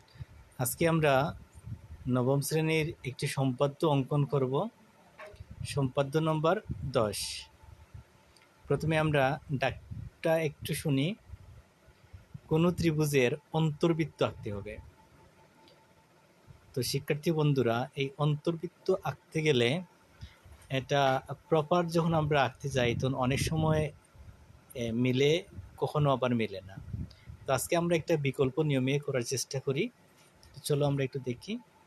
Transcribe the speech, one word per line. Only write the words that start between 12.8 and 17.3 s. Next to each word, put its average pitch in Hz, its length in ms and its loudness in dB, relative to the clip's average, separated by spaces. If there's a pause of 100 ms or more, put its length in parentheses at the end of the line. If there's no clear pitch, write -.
অন্তর্বৃত্ত 160 720 0
আঁকতে 110 300 -2
হবে। 101 260 -10 (2000)
তো 127 80 -2
শিক্ষার্থী 147 500 -2